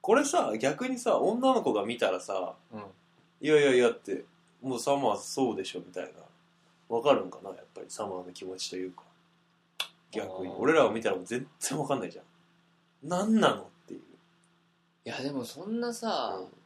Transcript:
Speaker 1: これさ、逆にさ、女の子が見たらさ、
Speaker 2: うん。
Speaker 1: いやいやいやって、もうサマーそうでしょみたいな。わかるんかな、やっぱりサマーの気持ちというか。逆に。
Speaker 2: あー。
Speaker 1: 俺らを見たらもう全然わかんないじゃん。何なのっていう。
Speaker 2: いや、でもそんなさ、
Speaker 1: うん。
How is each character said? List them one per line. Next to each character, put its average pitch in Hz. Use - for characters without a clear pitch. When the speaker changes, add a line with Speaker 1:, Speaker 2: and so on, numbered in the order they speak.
Speaker 1:
こ 208
れ 294
さ、 285
逆 147
に 262
さ、 196
女 240
の 226
子 120
が 101
見 117
た 98
ら 92
さ、 95
Speaker 2:
う 107
ん。 104
Speaker 1:
い 135
や 151
い 143
や 131
い -
や 123
っ -
て、 -
も 127
う -
サ 143
マ 120
ー -
そ 127
う 98
で 95
し -
ょ 90
み 87
た 92
い -
な。 -
わ 113
か 143
る 101
ん 87
か -
な、 98
や 92
っ -
ぱ -
り -
サ -
マ 92
ー 90
の 90
気 92
持 92
ち -
と 92
い 92
う 90
か。 -
逆 95
に。 92
Speaker 2:
あ 95
ー。 98
Speaker 1:
俺 123
ら 143
を 104
見 113
た 113
ら 95
も 90
う -
全 120
然 -
わ 147
か 143
ん 123
な 95
い 82
じ -
ゃ -
ん。 -
何 196
な 135
の 101
っ -
て -
い -
う。 -
Speaker 2:
い -
や、 113
で 135
も 131
そ 147
ん 226
な 240
さ、 143
Speaker 1:
う 92
ん。 92